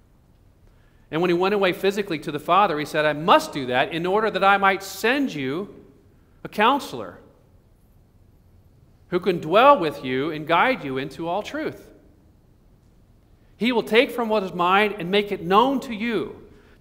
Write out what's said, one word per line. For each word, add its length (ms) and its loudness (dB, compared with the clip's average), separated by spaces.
And 80 -2
when 100 2
he 40 2
went 220 2
away 180 2
physically 460 -2
to 120 -10
the 80 -6
Father, 400 2
he 60 -6
said, 180 -2
"I 80 2
must 400 2
do 140 -8
that 260 0
in 140 -4
order 260 0
that 140 -2
I 100 6
might 260 2
send 520 -4
you 420 -6
a 20 -12
counselor 680 -2
who 100 -2
can 220 -2
dwell 360 6
with 280 -4
you 260 -2
and 160 -8
guide 380 0
you 120 -6
into 300 -8
all 160 -6
truth. 480 -10
He 160 0
will 100 0
take 280 4
from 180 -4
what 140 0
is 100 -8
mine 460 4
and 120 -6
make 220 0
it 80 -6
known 400 4
to 120 -10
you." 500 -6